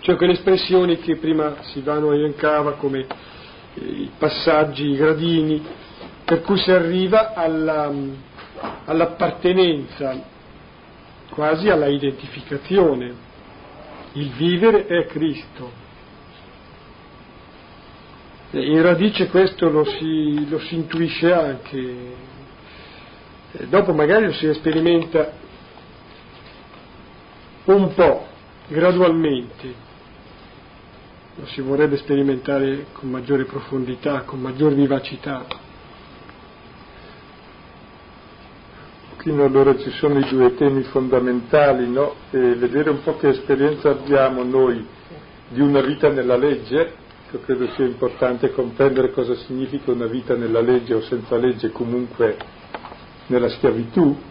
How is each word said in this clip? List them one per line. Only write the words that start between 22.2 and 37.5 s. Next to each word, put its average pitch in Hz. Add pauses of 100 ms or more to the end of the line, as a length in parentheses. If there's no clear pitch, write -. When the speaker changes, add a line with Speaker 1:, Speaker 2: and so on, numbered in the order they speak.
Speaker 1:
E -
dopo 190
magari 160
lo 165
si 156
sperimenta 160 (2250)
un 190
po', - (420)
gradualmente. 156 (1500)
Lo 135
si -
vorrebbe 139
sperimentare 139
con 135
maggiore 131
profondità, 131
con 135
maggior 131
vivacità. 135 (3750)